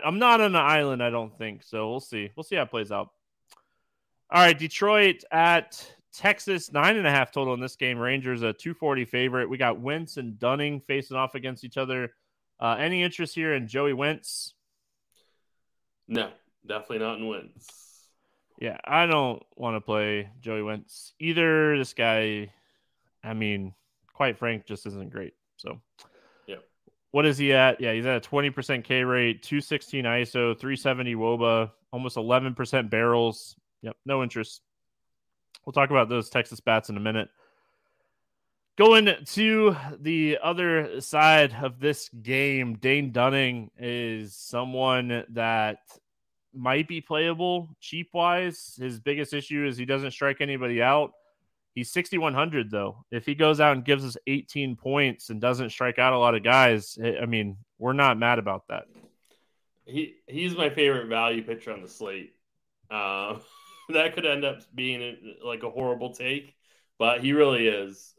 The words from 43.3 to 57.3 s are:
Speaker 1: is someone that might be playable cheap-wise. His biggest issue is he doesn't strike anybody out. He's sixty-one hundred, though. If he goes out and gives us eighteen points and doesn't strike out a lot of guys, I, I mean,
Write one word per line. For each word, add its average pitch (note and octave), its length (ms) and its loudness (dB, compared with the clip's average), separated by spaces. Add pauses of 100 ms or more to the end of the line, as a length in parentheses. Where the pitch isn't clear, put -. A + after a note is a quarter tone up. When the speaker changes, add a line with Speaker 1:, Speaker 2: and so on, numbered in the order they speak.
Speaker 1:
is A#2 580 -6
someone B2+ 920 -2
that A2+ 480 0 (760)
might C3+ 340 -2
be E3 140 -8
playable E3+ 680 -2 (120)
cheap-wise. F3 960 -2
His B2+ 200 -8
biggest C#3+ 320 -4
issue D3 360 -4
is B2+ 100 -4
he B2 80 -6
doesn't C3+ 240 -2
strike C#3 320 -2
anybody B2+ 400 -2
out. C#3 300 4 (640)
He's A#2+ 160 -8
sixty-one E3+ 420 -2
hundred, C#3 380 -2
though. G#2 400 -6
If A#2+ 160 -8
he C#3+ 80 -2
goes D3+ 240 4
out D3+ 160 6
and B2 100 -6
gives C#3 180 2
us A#2+ 220 -8
eighteen C3+ 500 -4
points C3+ 540 -2
and G#2+ 100 -8
doesn't B2 300 0
strike B2 300 -2
out B2+ 140 6
a B2+ 40 2
lot A#2+ 160 6
of A2 80 0
guys, A#2+ 640 4
I, A#2 140 -2
I - 100 -4
mean, G#2+ 300 -2 (200)